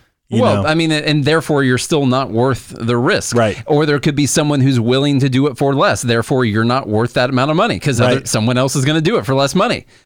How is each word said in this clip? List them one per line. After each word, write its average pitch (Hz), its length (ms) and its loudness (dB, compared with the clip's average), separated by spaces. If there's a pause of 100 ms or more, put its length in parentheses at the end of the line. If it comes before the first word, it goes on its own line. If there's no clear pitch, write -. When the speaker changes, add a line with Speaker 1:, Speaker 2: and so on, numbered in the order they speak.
(280)
Speaker 1:
You 226 140 0
Speaker 2:
Well, 143 220 2
Speaker 1:
know? - 40 0
Speaker 2:
I 156 60 0
mean, 165 160 0
and 151 340 0
therefore 147 380 0
you're 127 160 2
still 143 280 0
not 127 260 0
worth 120 440 -2
the 117 200 -2
risk. 120 400 0
Speaker 1:
Right. 110 300 0
Speaker 2:
Or 151 200 2
there 143 140 0
could 151 160 0
be 143 100 2
someone 147 360 0
who's 131 180 2
willing 135 400 2
to 139 80 2
do 131 180 2
it 131 100 -4
for 139 200 0
less. 165 260 0
Therefore, 120 420 0
you're 110 200 0
not 123 240 -2
worth 107 260 -2
that 127 160 0
amount 135 220 0
of 156 40 0
money 190 220 0
'cause 131 220 -2
other, 123 160 2
Speaker 1:
Right. 135 120 -6
Speaker 2:
someone 120 300 0
else 131 160 0
is 135 100 -2
gonna 156 160 0
do 185 160 0
it 135 80 -2
for 135 120 -2
less 139 180 0
money. 190 320 -2 (200)